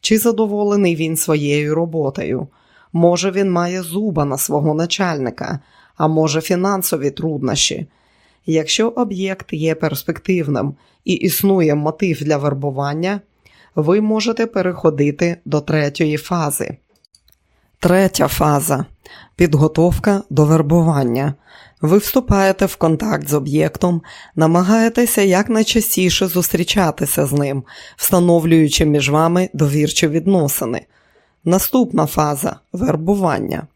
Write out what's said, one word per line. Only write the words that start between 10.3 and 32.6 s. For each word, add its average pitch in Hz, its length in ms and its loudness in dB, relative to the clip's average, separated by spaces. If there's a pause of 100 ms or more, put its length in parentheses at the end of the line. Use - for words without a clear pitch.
і - 80 0
існує 180 640 2
мотив 151 500 -2
для 151 120 0
вербування, 143 840 -4 (540)
ви 165 260 2
можете 220 460 0
переходити 170 1000 0
до 147 160 -2
третьої 151 560 -2
фази. 156 600 -6 (1040)
Третя 180 500 2
фаза. 147 580 0 (500)
Підготовка 165 960 2
до 151 140 4
вербування. 147 880 2 (460)
Ви 160 180 4
вступаєте 196 680 0
в - 100 -6
контакт 160 520 -2
з 147 60 0
об'єктом, 156 680 0 (340)
намагаєтеся 214 840 2
якнайчастіше 202 1040 2
зустрічатися 175 1000 -2
з 135 60 -4
ним, 139 300 -2 (340)
встановлюючи 165 880 4
між 147 260 2
вами 165 420 2
довірчі 147 560 0
відносини. 156 800 -2 (580)
Наступна 180 640 2
фаза. 147 500 -4 (160)